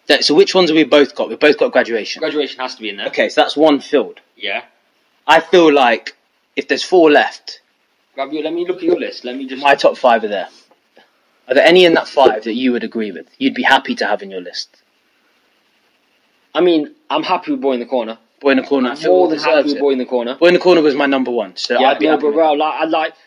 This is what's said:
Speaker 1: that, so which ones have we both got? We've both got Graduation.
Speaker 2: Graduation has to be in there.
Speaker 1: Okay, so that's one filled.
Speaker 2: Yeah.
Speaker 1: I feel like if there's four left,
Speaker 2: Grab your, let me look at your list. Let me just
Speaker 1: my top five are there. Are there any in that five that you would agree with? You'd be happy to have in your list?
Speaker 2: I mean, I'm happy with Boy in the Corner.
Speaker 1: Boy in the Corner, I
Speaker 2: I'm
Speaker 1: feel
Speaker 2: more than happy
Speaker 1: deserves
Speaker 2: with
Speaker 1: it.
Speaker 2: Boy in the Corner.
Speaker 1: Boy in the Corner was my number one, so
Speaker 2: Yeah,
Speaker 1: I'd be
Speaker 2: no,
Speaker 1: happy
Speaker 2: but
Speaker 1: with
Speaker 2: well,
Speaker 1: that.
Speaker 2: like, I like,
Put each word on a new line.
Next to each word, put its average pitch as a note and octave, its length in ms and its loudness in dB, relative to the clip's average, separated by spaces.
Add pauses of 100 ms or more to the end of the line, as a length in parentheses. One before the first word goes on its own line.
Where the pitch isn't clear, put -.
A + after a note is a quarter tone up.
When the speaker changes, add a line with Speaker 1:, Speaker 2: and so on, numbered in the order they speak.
Speaker 1:
that, C#3 160 0
so D3 100 0
which F#3 220 4
ones F#3 140 2
have D#3 80 0
we D#3 80 4
both C#3+ 280 2
got? A2 140 -6
We've A2+ 120 -10
both D3+ 180 2
got B2 160 -2
Graduation. A2+ 480 -2
Speaker 2:
Graduation D3 400 -6
has B2+ 140 -10
to - 60 -20
be A2 80 -10
in G2+ 60 -10
there. G2+ 120 -8
Speaker 1:
Okay, A#2 200 -2
so D3+ 140 -6
that's - 160 -8
one C#3+ 240 2
filled. - 400 -4 (160)
Speaker 2:
Yeah. G2+ 240 -10 (680)
Speaker 1:
I D#3 140 4
feel D#3+ 320 4
like A#2+ 420 0 (400)
if - 140 -6
there's - 140 -4
four E3 280 4
left, - 480 0 (560)
Speaker 2:
Grab C3+ 160 -10
your, D#3 120 -6
let D#3+ 100 -6
me F3 120 -6
look F3+ 120 -6
at - 60 -16
your E3+ 160 0
list. - 260 -10
Let B2 100 -10
me C3+ 100 -12
just C3 160 -12
Speaker 1:
my C#3+ 140 4
top - 220 0
five A#2 260 2
are G#2+ 60 -4
there. F#2+ 180 -6 (1000)
Are B2+ 60 -2
there C3+ 100 4
any F3+ 180 6
in E3 120 4
that D#3+ 120 -2
five A2 380 2
that A2+ 80 -4
you B2+ 180 -2
would A2+ 140 -4
agree A2 260 -6
with? D#2+ 160 -16 (120)
You'd C3 160 -2
be B2 80 -6
happy C3 320 0
to A2+ 100 -4
have G2+ 160 -4
in G2 100 -16
your F#2+ 80 -12
list? - 380 -16 (1800)
Speaker 2:
I D#3 60 0
mean, E3 320 0 (160)
I'm D3+ 140 -4
happy F3 280 -4
with C3+ 100 -4
Boy C3+ 120 0
in B2 60 -4
the A#2+ 60 -8
Corner. A#2 320 -6 (220)
Speaker 1:
Boy C#3 120 0
in C3 60 2
the B2+ 60 -2
Corner, C3 260 0
I - 20 -8
Speaker 2:
I'm - 60 -12
Speaker 1:
feel D#3+ 140 0
Speaker 2:
more F3+ 180 4
than D#3 100 -4
happy D3 100 -2
Speaker 1:
deserves D3 180 2
Speaker 2:
with C#3+ 100 -4
Speaker 1:
it. - 20 -6
Speaker 2:
Boy C#3 120 0
in C3 60 -2
the B2+ 80 -6
Corner. B2 300 -4
Speaker 1:
Boy E3 120 2
in F3+ 60 4
the F3 60 4
Corner F3 220 4
was D3+ 140 2
my C#3+ 100 -2
number C3 260 -2
one, G#2 240 -6
so A#2+ 240 -4
Speaker 2:
Yeah, C3+ 120 4
Speaker 1:
I'd - 80 -2
be D3+ 60 0
Speaker 2:
no, D#3 60 2
Speaker 1:
happy D3 100 0
Speaker 2:
but D3 60 0
Speaker 1:
with C#3+ 80 0
Speaker 2:
well, D#3 180 2
Speaker 1:
that. C#3+ 60 -2
Speaker 2:
like, D#3 220 -4
I D#3+ 40 -2
like, D#3+ 280 -2 (140)